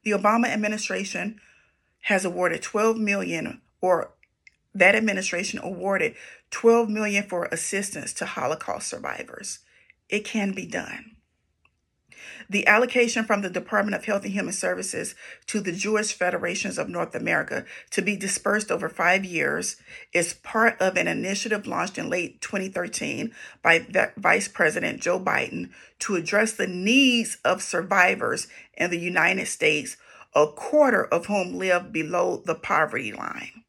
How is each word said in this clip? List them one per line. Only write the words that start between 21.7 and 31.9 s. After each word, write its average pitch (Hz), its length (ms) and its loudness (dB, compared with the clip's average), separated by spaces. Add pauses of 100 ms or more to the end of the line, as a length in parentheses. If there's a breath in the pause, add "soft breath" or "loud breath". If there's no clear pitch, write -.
in 170 100 -6
late 175 340 -4
twenty 190 280 -4
thirteen 175 640 -6 (300 loud breath)
by 165 160 6
the - 360 0
Vice 202 320 2
President - 540 0
Joe 180 180 0
Biden - 520 -2 (280 loud breath)
to 202 160 -2
address 202 380 0
the 190 140 -2
needs 233 760 2
of - 200 0
survivors 165 840 0 (280 loud breath)
in 175 160 0
the 175 80 -2
United 180 480 0
States, 151 500 0 (380 loud breath)
a 151 120 8
quarter 254 580 4
of 170 200 0
whom 180 320 -2
live 180 340 2